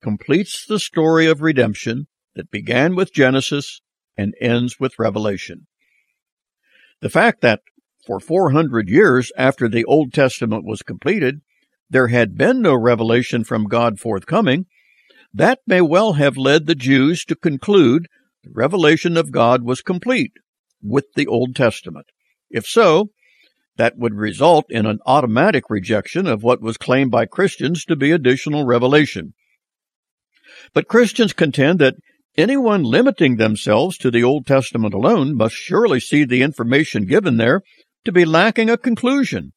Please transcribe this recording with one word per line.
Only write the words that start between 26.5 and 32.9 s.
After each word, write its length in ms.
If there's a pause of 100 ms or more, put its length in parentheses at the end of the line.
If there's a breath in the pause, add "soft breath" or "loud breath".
was 160
claimed 340
by 160
Christians 600
to 100
be 140
additional 560
revelation. 680 (1400 soft breath)
But 160
Christians 440
contend 460
that 180 (400)
anyone 460
limiting 540